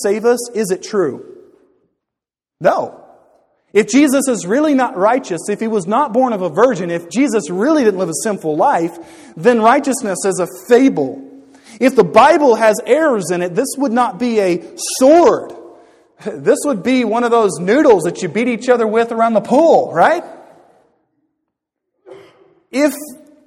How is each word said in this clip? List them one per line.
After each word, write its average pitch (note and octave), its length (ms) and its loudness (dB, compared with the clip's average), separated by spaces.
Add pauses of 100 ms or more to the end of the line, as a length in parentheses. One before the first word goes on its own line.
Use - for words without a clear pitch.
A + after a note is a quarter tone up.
save G#3 240 -2
us, A#3+ 240 0
is G3+ 200 -4
it F3+ 120 -4
true? D3+ 420 -4 (1400)
No. F#3+ 400 -2 (720)
If G3+ 160 2
Jesus C4+ 400 2
is G3 180 -4
really C#4+ 260 0
not B3+ 240 -2
righteous, G3 520 -2
if G#3 100 -4
he A3+ 80 -6
was G#3+ 220 -4
not A3 240 -2
born B3 200 0
of F#3+ 100 -6
a F3+ 60 -2
virgin, F3+ 440 0
if E3+ 180 -8
Jesus A3 400 -2
really C4 320 0
didn't G3+ 160 2
live F#3 100 -4
a D#3+ 140 -6
sinful F3 340 -4
life, F3 400 0 (400)
then A3+ 240 2
righteousness A#3+ 640 0
is F#3 140 -2
a F3 80 -2 (220)
fable. A#3 600 2 (520)
If C4 160 2
the A3 80 6
Bible C4 500 4
has G#3+ 220 2 (100)
errors A#3+ 460 0
in F3 100 -2
it, F3 140 -6
this C4+ 200 -2
would C4+ 140 -2
not A3+ 260 -2
be A3+ 220 -2
a F3 240 0 (140)
sword. C4 800 2 (720)
This G3+ 400 -2
would A#3+ 200 -4
be B3+ 200 0
one A3+ 200 -2
of A#3 80 -2
those G3+ 260 0
noodles G3+ 460 2
that F3 180 -6
you F#3 60 -4
beat G#3+ 180 -4
each A#3+ 220 -4
other A#3 180 2
with A3+ 240 -2
around A3+ 220 -2
the G#3 80 0
pool, A3+ 520 2
right? A3+ 300 2 (2500)
If C#4 240 0 (520)